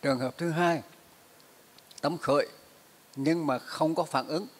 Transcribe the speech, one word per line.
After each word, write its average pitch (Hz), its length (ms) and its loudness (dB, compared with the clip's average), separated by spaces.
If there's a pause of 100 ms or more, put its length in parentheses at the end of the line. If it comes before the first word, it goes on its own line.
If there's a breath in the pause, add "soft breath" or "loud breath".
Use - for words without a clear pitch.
Trường 135 180 0
hợp 127 180 -4
thứ 170 140 -2
hai, 165 300 2 (1200)
tâm 160 160 0
khởi 139 300 2 (680)
nhưng 156 320 2
mà 127 120 2
không 160 360 0
có 170 80 0
phản 135 240 0
ứng. 175 200 -4 (120)